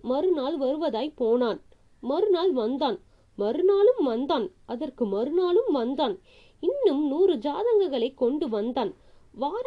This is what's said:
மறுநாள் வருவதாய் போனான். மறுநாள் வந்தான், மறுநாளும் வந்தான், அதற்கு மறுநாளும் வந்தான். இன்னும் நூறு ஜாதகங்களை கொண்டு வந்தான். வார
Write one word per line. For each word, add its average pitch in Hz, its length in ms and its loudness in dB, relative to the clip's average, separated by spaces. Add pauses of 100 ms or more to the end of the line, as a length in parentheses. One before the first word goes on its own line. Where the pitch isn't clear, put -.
மறுநாள் 294 540 0
வருவதாய் 277 600 -2
போனான். 233 440 0 (420)
மறுநாள் 349 500 2
வந்தான், 254 460 0 (400)
மறுநாளும் 392 640 4
வந்தான், 262 440 0 (200)
அதற்கு 247 400 -6
மறுநாளும் 349 680 0
வந்தான். 262 440 0 (460)
இன்னும் 381 440 0
நூறு 320 300 2
ஜாதகங்களை 285 800 0
கொண்டு 277 340 -2
வந்தான். 220 460 -4 (400)
வார 330 320 -4